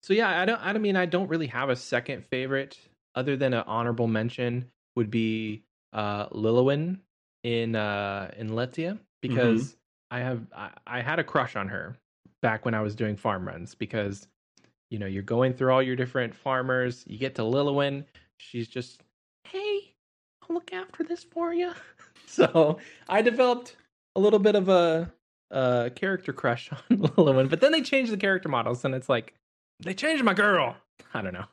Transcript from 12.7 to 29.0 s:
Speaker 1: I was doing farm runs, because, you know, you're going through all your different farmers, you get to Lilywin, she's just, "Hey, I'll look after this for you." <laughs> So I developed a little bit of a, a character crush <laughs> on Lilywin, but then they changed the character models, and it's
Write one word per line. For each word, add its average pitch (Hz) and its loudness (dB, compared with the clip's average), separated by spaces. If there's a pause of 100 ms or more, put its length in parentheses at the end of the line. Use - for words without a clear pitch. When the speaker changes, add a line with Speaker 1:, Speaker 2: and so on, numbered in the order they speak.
Speaker 1:
I 110 0
was 104 -2
doing 107 -2
farm 98 -2
runs, 85 -12
because, 101 -6 (640)
you 113 -8
know, 101 -6
you're 95 -6
going 123 0
through 127 0
all 131 4
your 127 -2
different 123 -4
farmers, 127 -2
you 107 -14
get 135 -6
to 120 -4
Lilywin, 139 0 (360)
she's 117 -10
just, - -12 (400)
"Hey, 403 -6 (480)
I'll 330 -8
look 349 -10
after 370 -10
this 339 -12
for 339 -6
you." 349 -2
<laughs> - -20 (440)
So 160 4 (320)
I 208 4
developed 247 2 (400)
a 190 -2
little 208 6
bit 208 4
of 190 2
a, 170 4 (400)
a 123 2
character 190 -4
crush 120 -2
<laughs> - -
on - 0
Lilywin, 143 6
but 160 2
then 294 6
they 320 2
changed 262 0
the 214 -2
character 190 0
models, 123 -2
and 131 0
it's 127 -8